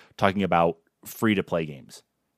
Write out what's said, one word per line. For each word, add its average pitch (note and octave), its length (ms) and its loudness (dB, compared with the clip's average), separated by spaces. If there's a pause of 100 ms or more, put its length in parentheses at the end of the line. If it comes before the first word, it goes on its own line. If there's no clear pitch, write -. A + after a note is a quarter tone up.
(160)
talking G2 280 0
about E2+ 340 2 (280)
free-to-play F#2+ 600 -2
games. C#2 380 -18 (340)